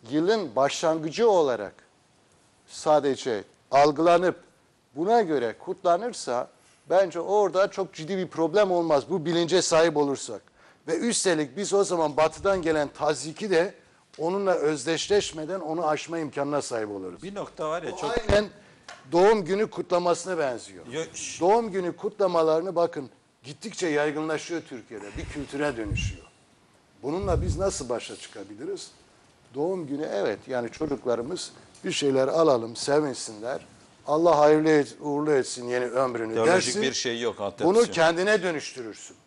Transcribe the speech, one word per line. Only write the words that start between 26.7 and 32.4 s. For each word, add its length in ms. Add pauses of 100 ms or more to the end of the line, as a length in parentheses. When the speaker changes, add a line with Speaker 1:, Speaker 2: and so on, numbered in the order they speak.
Speaker 1:
Bununla 400
biz 160
nasıl 300
başa 280
çıkabiliriz? 720 (640)
Doğum 320
günü 260
evet 340
yani 240
çocuklarımız 840 (320)
bir 80
şeyler 360
alalım, 480